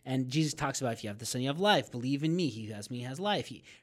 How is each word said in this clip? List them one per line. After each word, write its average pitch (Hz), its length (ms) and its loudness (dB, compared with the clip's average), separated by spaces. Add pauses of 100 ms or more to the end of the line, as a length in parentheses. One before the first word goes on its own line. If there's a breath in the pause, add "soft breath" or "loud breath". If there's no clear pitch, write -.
And 131 240 0
Jesus 151 240 4
talks 139 280 -2
about, 123 120 2
"If 110 120 -8
you 107 40 -4
have 101 100 -8
the 113 80 -10
Son, 123 140 -2
you 127 80 0
have 143 100 0
life. 190 320 4
Believe 131 320 -2
in 160 140 4
me. 180 140 2
He 110 160 -6
who 107 80 -8
has 104 160 -10
me 123 100 -6
has 127 180 -8
life. 190 280 0
He, - 160 -14 (200 loud breath)